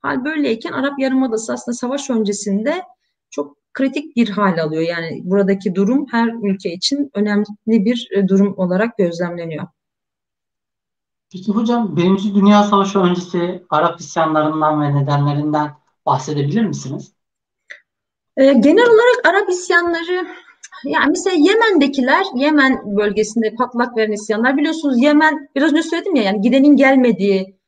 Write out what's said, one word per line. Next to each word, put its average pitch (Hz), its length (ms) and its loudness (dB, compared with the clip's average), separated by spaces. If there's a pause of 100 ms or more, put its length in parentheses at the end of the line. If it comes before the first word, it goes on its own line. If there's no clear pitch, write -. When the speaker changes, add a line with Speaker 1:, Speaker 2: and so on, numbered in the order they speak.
Speaker 1:
Hal 277 240 -4
böyleyken 285 460 -4
Arap 269 280 -6
Yarımadası 262 540 -2
aslında 240 220 -8
savaş 269 340 -8
öncesinde 220 760 -2 (460)
çok - 280 -10 (160)
kritik - 420 -4
bir 233 140 2
hal 190 300 0
alıyor. 160 220 -2
Yani 165 420 -6
buradaki 196 520 0
durum 240 360 0
her 233 160 0 (160)
ülke 196 300 -4
için 277 400 -4
önemli 208 320 0 (220)
bir, 226 480 0
e, 196 120 2
durum 196 300 4
olarak 185 400 -2
gözlemleniyor. 170 680 -4 (1700)
Speaker 2:
Peki 190 180 -6
hocam, 226 440 0
Birinci 196 400 0
Dünya 208 280 6
Savaşı 202 360 0
öncesi 180 720 -2
Arap 160 300 0
isyanlarından 156 840 -2
ve 143 200 0
nedenlerinden 147 720 -2 (340)
bahsedebilir 147 600 -2
misiniz? 139 460 -10 (1300)
Speaker 1:
E, 269 160 6
genel 302 320 6
olarak 466 420 4
Arap 392 220 0
isyanları, 349 800 -2 (580)
yani 285 240 0
mesela 370 300 0
Yemen'dekiler, 330 840 2 (120)
Yemen 262 640 0
bölgesinde 214 580 -2
patlak 240 420 -4
veren 220 140 0
isyanlar, 220 460 -2
biliyorsunuz 294 440 0
Yemen, 294 540 2
biraz 277 160 2
önce 320 120 2
söyledim 392 320 -4
ya, 233 80 2
yani 196 180 -2
gidenin 269 340 6
gelmediği 233 840 2 (100)